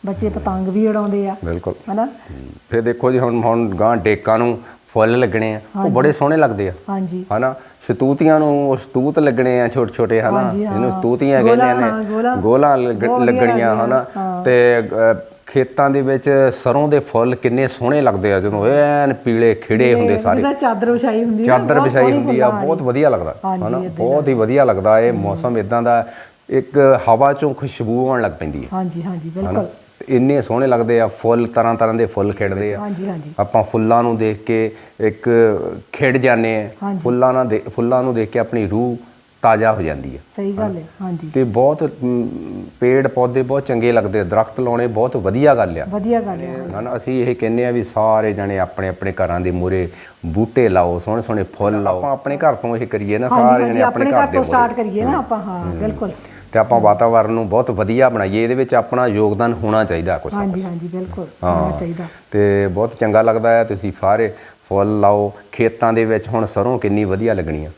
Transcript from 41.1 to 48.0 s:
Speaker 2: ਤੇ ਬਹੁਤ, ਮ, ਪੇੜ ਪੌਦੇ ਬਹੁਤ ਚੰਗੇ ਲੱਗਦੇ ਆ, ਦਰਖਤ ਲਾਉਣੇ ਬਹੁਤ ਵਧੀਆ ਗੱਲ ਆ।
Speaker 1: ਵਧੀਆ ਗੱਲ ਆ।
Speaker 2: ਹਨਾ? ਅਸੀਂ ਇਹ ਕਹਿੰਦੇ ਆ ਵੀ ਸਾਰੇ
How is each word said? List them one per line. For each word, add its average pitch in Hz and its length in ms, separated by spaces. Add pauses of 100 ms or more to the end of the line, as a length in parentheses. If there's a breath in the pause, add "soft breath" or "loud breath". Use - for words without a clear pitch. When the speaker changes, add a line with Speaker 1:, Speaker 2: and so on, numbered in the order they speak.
Speaker 2:
ਤੇ 131 100
ਬਹੁਤ, 135 460 (140)
ਮ, 120 240 (520)
ਪੇੜ 131 260
ਪੌਦੇ 127 360
ਬਹੁਤ 135 240
ਚੰਗੇ 120 260
ਲੱਗਦੇ 104 280
ਆ, 98 40
ਦਰਖਤ 104 360
ਲਾਉਣੇ 120 260
ਬਹੁਤ 120 300
ਵਧੀਆ 127 380
ਗੱਲ 92 240
ਆ। 71 100
Speaker 1:
ਵਧੀਆ 208 320
ਗੱਲ 175 540
ਆ। - 60
Speaker 2:
ਹਨਾ? 123 160
ਅਸੀਂ 127 300
ਇਹ 123 100
ਕਹਿੰਦੇ 117 300
ਆ 123 40
ਵੀ 120 140
ਸਾਰੇ 110 480